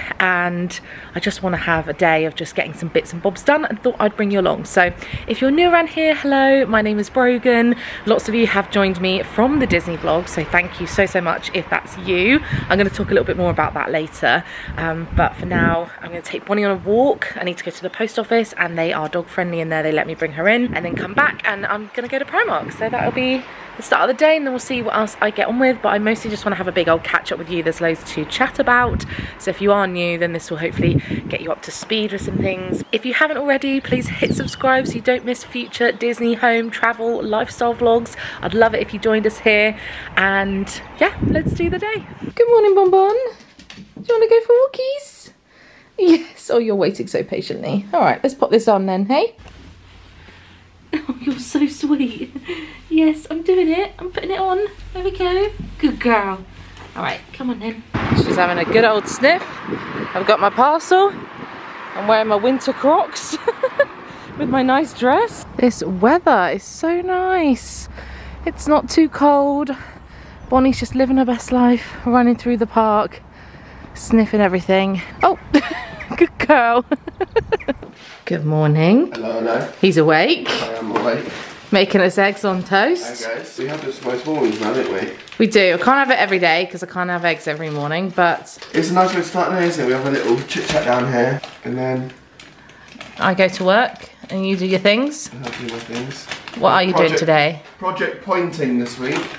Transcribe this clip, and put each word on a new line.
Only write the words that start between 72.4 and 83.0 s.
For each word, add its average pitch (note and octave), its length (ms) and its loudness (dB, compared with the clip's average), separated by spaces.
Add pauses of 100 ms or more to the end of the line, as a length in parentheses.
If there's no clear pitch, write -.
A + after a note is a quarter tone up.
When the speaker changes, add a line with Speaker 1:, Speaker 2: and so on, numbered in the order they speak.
Speaker 1:
the A3+ 80 0
park, G#3+ 540 2 (720)
sniffing A3 460 2
everything. F#3+ 600 2 (220)
Oh, F#4 140 4 (380)
<laughs> - 400 -12
good - 220 2
girl. A#3+ 520 4
<laughs> D4+ 40 0 (1300)
Good D#3+ 200 -2
morning. D#3 680 4
Speaker 2:
Hello, - 200 -6
hello. - 380 -2 (120)
Speaker 1:
He's F3 160 4
awake. D#3+ 500 4
Speaker 2:
I - 280 -4
am A2 200 -4
awake. A2+ 340 -2 (400)
Speaker 1:
Making G3 300 4
us F3+ 160 2
eggs G3+ 260 2
on F#3 200 -2
toast. A#3+ 600 0